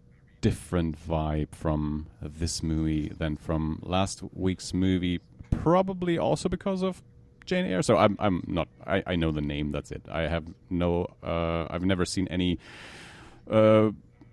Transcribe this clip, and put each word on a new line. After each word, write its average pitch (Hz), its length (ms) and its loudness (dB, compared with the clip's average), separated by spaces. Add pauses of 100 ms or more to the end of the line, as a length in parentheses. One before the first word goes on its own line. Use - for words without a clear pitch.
(400)
different 87 560 0 (100)
vibe 78 480 -2
from 78 520 -2 (160)
this 78 400 -6
movie 78 560 0
than 76 180 -2
from 78 460 -4
last 95 400 -2 (100)
week's 92 400 -4
movie, 90 480 2 (300)
probably 180 640 2
also 147 320 0
because 185 340 -4
of 185 200 -4 (420)
Jane 185 220 0
Eyre. 185 160 2
So 107 160 6
I'm, 101 200 6
I'm 92 280 0
not, 82 220 -2 (180)
I, 87 200 0
I 90 100 0
know 82 140 2
the 76 120 0
name, 73 300 -2
that's 73 200 -6
it. 69 80 -10 (100)
I 80 120 -2
have 80 220 0 (260)
no, 87 360 2 (160)
uh, 82 460 -2
I've 87 160 -4
never 92 220 2
seen 92 220 -2
any, 90 300 2 (920)
uh, 110 400 6 (420)